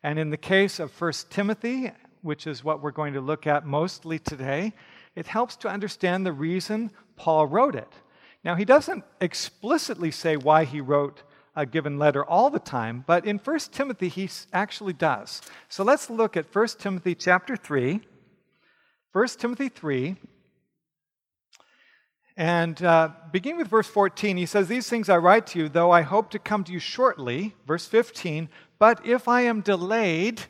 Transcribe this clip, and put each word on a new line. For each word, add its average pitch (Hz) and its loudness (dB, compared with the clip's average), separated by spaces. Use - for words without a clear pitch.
And 151 -4
in 156 -4
the 151 -4
case 190 0
of 151 -8
First - -6
Timothy, 220 -4
which 151 -8
is 127 -10
what 151 -2
we're 147 -4
going 147 -6
to 139 -4
look 147 -4
at 147 2
mostly 160 -4
today, 147 -6
it 165 -12
helps 233 -4
to 220 -8
understand 190 -2
the 180 -2
reason 185 -4
Paul 156 2
wrote 214 2
it. 110 -12
Now, 170 -2
he 196 0
doesn't 294 4
explicitly 202 -4
say 156 -2
why 151 4
he 143 -8
wrote 143 0
a 147 -2
given 143 -4
letter 143 2
all 202 4
the 285 -4
time, 120 -6
but 170 2
in 208 -2
First 294 -6
Timothy, 254 -4
he 180 -6
s-, - -12
actually 196 -4
does. 139 -2
So - -6
let's 240 2
look 226 0
at 160 -4
First 214 0
Timothy 185 -4
chapter 185 0
three, 147 -2
First 240 0
Timothy 247 -4
three, 147 -4
and, 170 0
uh, 165 4
beginning 262 -4
with 311 -4
verse 220 2
fourteen, 196 0
he 180 -2
says, 190 0
"These 240 -4
things 226 -2
I 190 6
write 190 6
to - -6
you, 156 -2
though 170 4
I 170 8
hope 196 0
to 214 -8
come 208 -4
to 170 -10
you 175 -6
shortly." 180 -2
Verse 160 -4
fifteen, 165 -2
"But 220 6
if 240 0
I 240 4
am 233 0
delayed 196 0